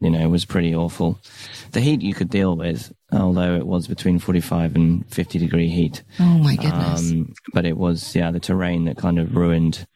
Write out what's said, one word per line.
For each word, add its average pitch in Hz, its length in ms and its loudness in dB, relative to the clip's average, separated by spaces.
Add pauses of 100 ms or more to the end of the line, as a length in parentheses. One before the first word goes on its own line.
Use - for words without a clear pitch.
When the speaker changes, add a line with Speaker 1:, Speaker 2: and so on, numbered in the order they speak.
Speaker 1:
you 87 100 2
know, 80 180 2
was 85 160 2
pretty 85 300 0
awful. 85 420 -2 (540)
The - 80 -2
heat 135 220 2
you 95 120 -2
could 87 160 -4
deal 95 260 2
with, 82 380 -6 (200)
although 90 420 2
it 85 100 -2
was 87 220 -2
between 90 320 0
forty-five 85 560 0
and 82 340 2
fifty 90 300 -4
degree 85 300 2
heat. - 340 -2 (160)
Speaker 2:
Oh 175 180 6
my 147 200 4
goodness. 85 540 0
Speaker 1:
Um, 80 220 -2 (200)
but 87 120 2
it 82 120 -2
was, 85 380 -2
yeah, 87 160 0
the 85 100 -4
terrain 90 440 0
that 80 120 -4
kind 87 200 0
of 82 180 -2
ruined 82 600 0